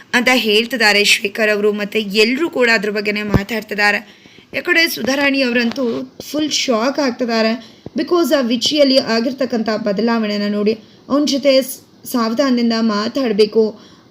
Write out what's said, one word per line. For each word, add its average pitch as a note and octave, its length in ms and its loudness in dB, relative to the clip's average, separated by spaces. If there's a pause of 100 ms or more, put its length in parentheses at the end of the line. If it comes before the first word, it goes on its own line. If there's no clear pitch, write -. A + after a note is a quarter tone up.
(140)
ಅಂತ A#3+ 200 2
ಹೇಳ್ತಿದ್ದಾರೆ A3 720 2
ಶೇಖರ್ G#3+ 460 0
ಅವರು. G#3 220 2
ಮತ್ತೆ G#3 280 -4
ಎಲ್ರೂ A3 500 0
ಕೂಡ B3 240 2
ಅದ್ರ G#3 160 -2
ಬಗ್ಗೆನೇ G#3 320 -4
ಮಾತಾಡ್ತಿದ್ದಾರೆ. G#3 1040 -2 (320)
ಈ - 20 -6
ಕಡೆ E4+ 280 2
ಸುಧಾರಾಣಿ C#4 540 0
ಅವರಂತೂ B3 720 -2 (160)
ಫುಲ್ D4+ 200 -2
ಶಾಕ್ B3 480 0
ಆಗ್ತಿದ್ದಾರೆ. A#3 840 -2 (160)
because D#4+ 360 0
ಆ C#4+ 60 4
ವಿಚಿಯಲ್ಲಿ C4 580 2
ಆಗಿರ್ತಕ್ಕಂಥ A#3 720 -2
ಬದಲಾವಣೆನ G#3 840 -2
ನೋಡಿ, G#3 260 0 (300)
ಅವನ C#4+ 160 2
ಜೊತೆ C4 380 2
ಸ್-, - 440 -12
ಸಾವಧಾನದಿಂದ A#3 760 0
ಮಾತಾಡ್ಬೇಕು, G#3+ 1000 0 (300)